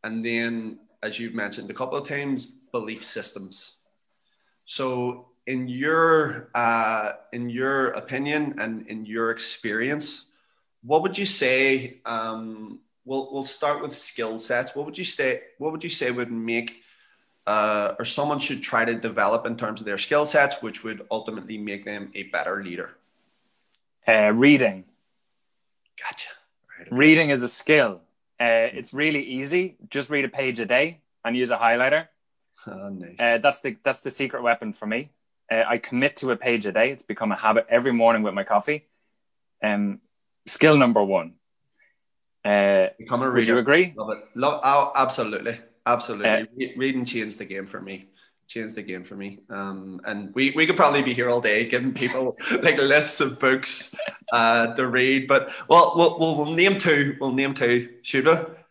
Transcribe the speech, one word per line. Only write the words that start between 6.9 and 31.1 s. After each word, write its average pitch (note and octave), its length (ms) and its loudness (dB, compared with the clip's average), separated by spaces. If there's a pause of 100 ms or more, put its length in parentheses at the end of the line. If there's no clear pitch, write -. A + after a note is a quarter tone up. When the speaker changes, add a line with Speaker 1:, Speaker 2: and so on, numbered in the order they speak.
Speaker 1:
in A#2+ 180 -8
your C3 420 0
opinion C#3+ 680 -4
and A2 280 -6
in A2 180 -12
your A2+ 260 -2
experience, A#2 920 -6 (580)
what D3+ 200 2
would F#3+ 140 -2
you G3+ 80 -2
say, C3 800 0
um, A2+ 760 -8 (260)
we'll, C3+ 260 -6
we'll C3+ 140 -6
start D3 360 -2
with C#3+ 140 -10
skill A2+ 440 -8
sets. B2 360 -4
What C#3+ 100 -6
would D3+ 120 -14
you F#3 80 -8
say, C3 360 -2 (160)
what D3+ 140 -6
would D#3 120 -10
you E3+ 60 -8
say B2+ 220 -4
would A#2+ 200 -6
make, A#2 500 -6 (680)
uh, G#2 520 0
or A2+ 60 -6
someone D3 340 -2
should C3 240 -6
try A#2 220 0
to A#2 100 -2
develop A2+ 500 0
in A#2 120 -6
terms G#2+ 240 -6
of G#2+ 40 -12
their G2+ 120 -6
skill D3 280 0
sets, C#3+ 360 2
which A2 220 -10
would G#2+ 280 -10
ultimately A2 460 -8
make G2+ 280 -10
them G#2 300 -10
a G2 80 -10
better G2 400 -4
leader? F2 280 -10 (1160)
Speaker 2:
Uh, G#2+ 260 6
reading. A#2 520 4 (1120)
Speaker 1:
Gotcha. - 300 -14 (480)
Right, - 100 -20
okay. - 80 -6
Speaker 2:
Reading D#3 340 6
is C3 140 2
a A#2+ 60 -2
skill. B2+ 520 2 (380)
Uh, A#2 340 4
it's B2+ 200 -12
really D3 300 0
easy. C#3 520 -4 (140)
Just C#3 200 -6
read C#3+ 160 0
a B2 40 -4
page B2+ 300 -4
a A2+ 60 -2
day C#3 360 0 (220)